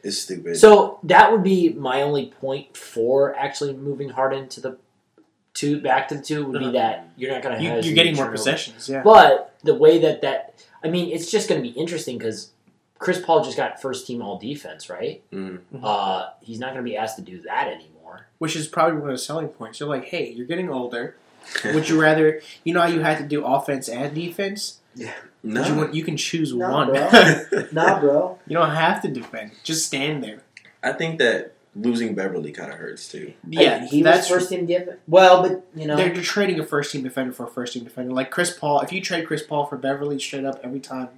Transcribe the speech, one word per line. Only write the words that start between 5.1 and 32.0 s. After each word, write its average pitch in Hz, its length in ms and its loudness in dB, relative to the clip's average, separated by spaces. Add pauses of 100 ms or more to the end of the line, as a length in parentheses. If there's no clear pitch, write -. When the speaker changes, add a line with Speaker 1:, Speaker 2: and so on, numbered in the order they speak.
Speaker 2:
two, 147 260 -2
back 135 280 0
to 151 80 -8
the 139 80 -12
two 147 240 -6
would 127 120 -4
be 127 60 -4
Speaker 3:
Uh-huh. 123 80 -2
Speaker 2:
that 117 440 -2
you're 131 140 -6
not 127 120 -6
gonna 123 180 -4
Speaker 3:
You, 165 80 -2
Speaker 2:
have 117 100 -2
as 110 60 -2
Speaker 3:
you're 160 100 0
Speaker 2:
many 165 140 4
Speaker 3:
getting 151 60 -2
more 139 100 0
Speaker 2:
turnovers. - 160 -6
Speaker 3:
possessions, - 480 -6
yeah. 135 140 -6
Speaker 2:
But 170 500 8 (100)
the 151 120 4
way 156 240 8
that, 156 240 2
that, - 320 -4 (280)
I 160 60 -4
mean, 175 220 -2
it's 160 180 -8
just - 180 0
gonna 156 140 2
be 123 80 -6
interesting 139 480 -6
'cause 110 320 -8 (480)
Chris - 220 -2
Paul 156 240 4
just 127 140 -6
got 127 240 -4
first 127 260 -8
team 120 140 -8
all 98 180 -8
defense, 104 500 -12
right? 90 320 -8 (100)
Speaker 1:
Mm. 95 280 -12 (140)
Speaker 3:
Mm-hmm. 123 100 -16
Speaker 2:
Uh, - 440 -2 (140)
he's 113 180 -14
not 131 140 -8
gonna 127 100 -10
be 113 140 -8
asked - 200 -6
to - 40 -16
do 90 200 -18
that - 260 -6
anymore. - 600 -18 (100)
Speaker 3:
Which 160 180 -4
is 151 120 -6
probably 160 320 0
one 143 100 -6
of 131 60 -4
the 127 60 -10
selling 156 280 -8
points. 110 300 -16
You're 147 100 -6
like, 135 160 -4
"Hey, 156 260 -6
you're 120 140 -10
getting 170 240 -6
older. 123 460 -8 (260)
Speaker 1:
<laughs> - 320 -10
Speaker 3:
Would 156 160 0
you 160 120 4
rather, 156 400 4 (220)
you 170 100 -2
know 180 80 2
how 170 60 4
you 165 140 0
had 156 160 2
to 151 80 -8
do 143 200 -4
offense 135 440 -2
and 135 260 -6
defense? 196 640 -8 (160)
Speaker 2:
Yeah. 113 160 -12 (320)
Speaker 1:
No. 110 180 -4
Speaker 3:
Would 135 80 0
you 147 60 2
want, 151 180 -2
you 160 100 -4
can 160 140 -4
choose 156 360 -4
Speaker 2:
Nah, 120 180 -2
Speaker 3:
one. 139 220 2
Speaker 2:
bro. 160 760 6
Speaker 1:
<laughs> - 60 -16
Speaker 2:
Nah, 170 260 2
bro. 143 480 2
Speaker 3:
You 151 100 -6
don't 156 140 2
have 165 320 0
to 196 60 -4
defend. 113 420 -10 (120)
Just 156 220 -4
stand 143 380 -4
there." 104 180 -14 (420)
Speaker 1:
I 131 100 -2
think 165 260 -6
that 113 320 2 (240)
losing 113 400 -2